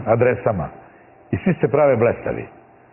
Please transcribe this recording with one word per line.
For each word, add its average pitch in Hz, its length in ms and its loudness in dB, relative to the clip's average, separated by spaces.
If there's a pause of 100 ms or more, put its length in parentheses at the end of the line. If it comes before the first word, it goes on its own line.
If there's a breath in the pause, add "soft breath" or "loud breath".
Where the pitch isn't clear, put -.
adresama 113 600 0 (640 loud breath)
i 107 60 -2
svi 180 160 0
se - 180 -2
prave 139 240 4
blesavi. 104 500 -2 (480 soft breath)